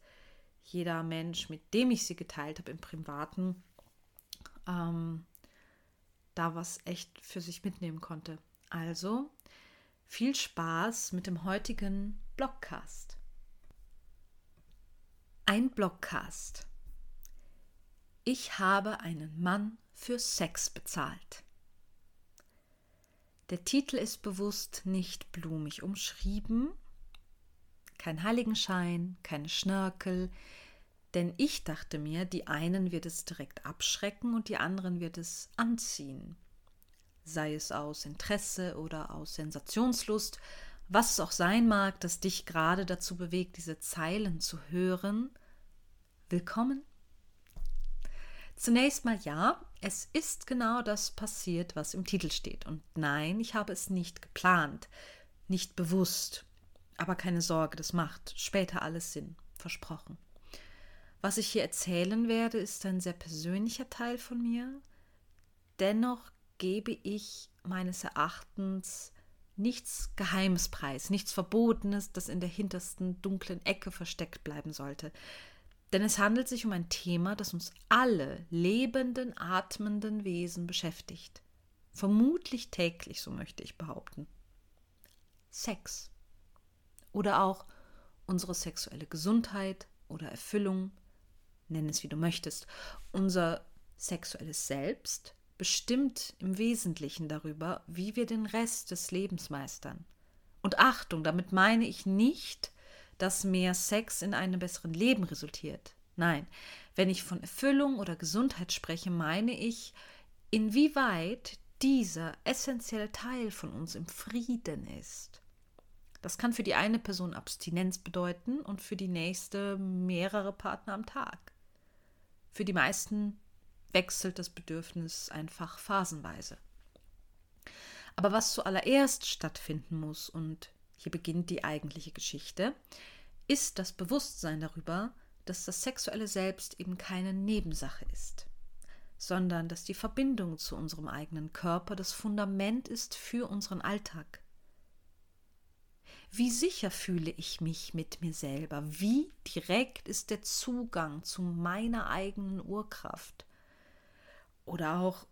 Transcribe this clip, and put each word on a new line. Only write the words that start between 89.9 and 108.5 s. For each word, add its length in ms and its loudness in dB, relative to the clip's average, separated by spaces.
oder 220 -8
Erfüllung, 640 0
nenn 200 0
es 140 -2
wie 60 -10
du 80 -4
möchtest. 500 0
Unser 540 2
sexuelles 720 -6
Selbst 720 -4
bestimmt 840 2
im 180 0
Wesentlichen 720 0
darüber, 600 -4
wie 280 -4
wir 100 2
den 200 0
Rest 460 0
des 200 -4
Lebens 380 -2
meistern. 560 -8
Und 180 6
Achtung, 440 6
damit 280 2
meine 340 8
ich 200 -4
nicht, 640 4
dass 260 2
mehr 300 6
Sex 480 2
in 120 0
einem 260 2
besseren 340 -4
Leben 300 6
resultiert. 720 -6
Nein, 320 4
wenn 140 6
ich 140 0
von 180 -4
Erfüllung 580 4
oder 160 -2
Gesundheit 560 0